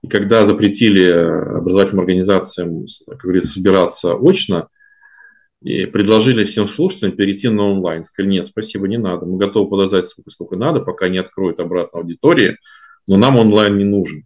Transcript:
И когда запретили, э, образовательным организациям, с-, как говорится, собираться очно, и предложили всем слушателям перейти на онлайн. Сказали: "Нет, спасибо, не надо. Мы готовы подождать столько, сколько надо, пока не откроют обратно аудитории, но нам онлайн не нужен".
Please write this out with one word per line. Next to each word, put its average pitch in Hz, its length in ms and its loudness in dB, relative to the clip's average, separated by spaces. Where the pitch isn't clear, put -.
И - 60 -14
когда 104 360 4
запретили, 101 600 4
э, 85 540 0
образовательным 95 420 0
организациям, 90 880 -2
с-, - 180 -14
как - 140 -20
говорится, 90 320 0
собираться 92 640 2
очно, 123 540 0
и - 220 -4
предложили 110 600 2
всем 104 220 -2
слушателям 117 500 -4
перейти 101 340 -2
на 104 140 0
онлайн. 90 380 -2
Сказали: 98 300 -4
"Нет, 92 140 -2
спасибо, 98 420 -8
не 107 80 -4
надо. 90 300 -6
Мы 92 100 -6
готовы 101 320 0
подождать 98 380 0
столько, - 240 -20
сколько 90 260 -12
надо, 131 240 -2
пока 92 300 -6
не 92 80 -2
откроют 92 420 -6
обратно 85 400 -6
аудитории, 107 560 0
но 98 120 4
нам 131 180 4
онлайн 107 400 4
не 101 80 0
нужен". 92 420 -4